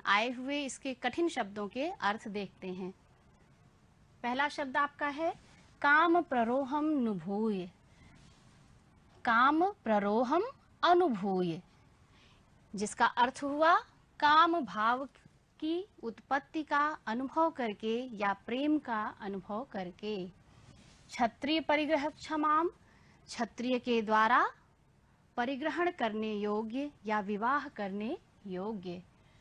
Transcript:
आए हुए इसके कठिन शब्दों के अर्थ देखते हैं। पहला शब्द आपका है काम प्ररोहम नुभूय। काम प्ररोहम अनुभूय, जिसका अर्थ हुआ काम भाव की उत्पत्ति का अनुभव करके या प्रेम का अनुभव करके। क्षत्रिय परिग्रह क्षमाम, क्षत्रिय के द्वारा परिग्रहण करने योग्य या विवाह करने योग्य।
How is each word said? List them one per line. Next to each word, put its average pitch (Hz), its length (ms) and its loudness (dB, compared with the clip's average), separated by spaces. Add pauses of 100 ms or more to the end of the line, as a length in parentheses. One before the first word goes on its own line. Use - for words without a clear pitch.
आए 214 240 2
हुए 269 340 -6
इसके 269 300 -8
कठिन 339 340 -2
शब्दों 208 400 -6
के 269 220 -6
अर्थ 214 380 -4
देखते 190 400 -10
हैं। 185 260 -10 (1300)
पहला 254 260 -2
शब्द 285 280 -4
आपका 285 320 0
है 330 260 -2 (480)
काम 330 400 6
प्ररोहम 254 600 0
नुभूय। 208 880 -2 (1500)
काम 285 460 4
प्ररोहम 226 720 2 (400)
अनुभूय, 196 800 2 (1120)
जिसका 208 320 0
अर्थ 247 360 2
हुआ 311 380 4 (400)
काम 330 400 6
भाव 233 480 0 (520)
की 339 260 -4 (160)
उत्पत्ति 277 600 -6
का 294 440 0
अनुभव 262 440 0
करके 226 640 -4
या 202 160 0
प्रेम 277 460 0
का 226 420 -4
अनुभव 202 440 -6
करके। 190 800 -8 (640)
क्षत्रिय 254 520 -2
परिग्रह 302 500 0
क्षमाम, 302 600 0 (560)
क्षत्रिय 247 520 -4
के 233 240 0
द्वारा 220 480 4 (840)
परिग्रहण 285 540 -2
करने 220 440 -2
योग्य 220 560 -2 (160)
या 214 140 0
विवाह 226 480 -2
करने 208 500 -6 (280)
योग्य। 185 560 -8 (380)